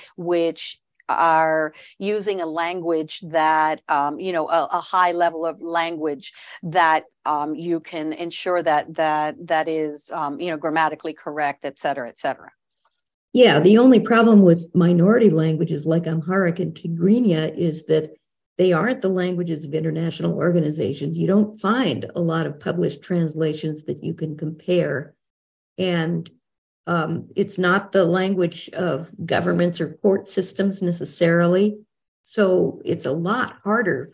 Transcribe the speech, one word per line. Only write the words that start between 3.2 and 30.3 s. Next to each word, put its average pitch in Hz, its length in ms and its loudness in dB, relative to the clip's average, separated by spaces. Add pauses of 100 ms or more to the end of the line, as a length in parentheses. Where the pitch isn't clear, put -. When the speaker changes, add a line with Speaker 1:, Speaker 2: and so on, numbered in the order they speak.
Speaker 1:
that, 156 680 0
um, 147 280 -2
you 185 140 -6
know, 160 160 -2
a, 165 240 0
a 175 80 -2
high 180 320 0
level 170 340 -2
of 160 160 -6
language 165 720 -4 (320)
that, 160 400 2 (220)
um, 147 280 -4
you 165 280 -4
can 156 320 -8
ensure 175 500 -4
that, 160 320 0
that, 151 400 0 (100)
that 160 220 0
is, 156 440 -6
um, 147 280 -6
you 175 100 -6
know, 160 60 -4
grammatically 156 580 -2
correct, 147 520 -6
et 139 120 -10
cetera, 135 300 -4
et - 100 -20
cetera. - 320 -8 (840)
Speaker 2:
Yeah, 208 260 8
the 196 180 8
only 247 220 8
problem 226 440 6
with 170 300 4
minority 180 560 6
languages 160 560 0
like 165 220 0
Amharic 165 520 -2
and 165 140 -6
Tigrinya 170 840 0
is 160 300 -4
that 156 240 0 (460)
they 185 140 4
aren't 214 300 0
the 190 80 0
languages 175 560 -2
of 143 80 -8
international 160 640 -4
organizations. 156 800 -2
You 165 100 -2
don't 208 320 2
find 208 560 -2
a 175 60 -4
lot 165 240 0
of 147 140 -10
published 160 420 -4
translations 156 840 -4
that 151 160 -10
you 165 120 -6
can 160 240 -8
compare. 160 760 -4 (640)
And, 170 520 -2 (580)
um, 165 480 -2
it's 202 220 -4
not 185 340 0
the 190 140 4
language 180 680 -2
of 165 380 -4 (140)
governments 135 540 0
or 151 220 -6
court 196 260 0
systems 196 540 -4